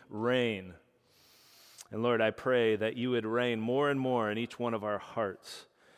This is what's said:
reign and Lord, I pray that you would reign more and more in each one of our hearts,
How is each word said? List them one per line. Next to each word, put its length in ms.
reign 640
and 100
Lord, 200
I 100
pray 440
that 220
you 140
would 140
reign 340
more 300
and 100
more 320
in 60
each 200
one 160
of 100
our 140
hearts, 680